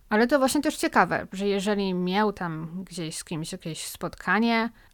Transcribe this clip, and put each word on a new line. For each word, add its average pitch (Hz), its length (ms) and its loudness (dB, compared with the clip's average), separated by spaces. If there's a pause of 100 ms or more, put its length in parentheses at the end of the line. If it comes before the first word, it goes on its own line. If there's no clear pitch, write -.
Ale 214 180 4
to 285 120 6
właśnie 269 220 2
też 302 160 0
ciekawe, 185 560 2
że 196 160 -2
jeżeli 202 460 0
miał 185 380 2
tam 165 520 -6
gdzieś 170 320 -8
z - 80 -10
kimś 160 280 -6
jakieś 170 340 -8
spotkanie, 226 840 0 (240)